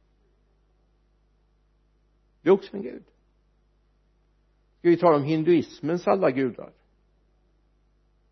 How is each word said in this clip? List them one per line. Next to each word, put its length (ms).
Det 80
är 40
också 240
en 60
gud. 200
Ska 100
vi 80
tala 180
om 80
hinduismens 840
alla 240
gudar? 400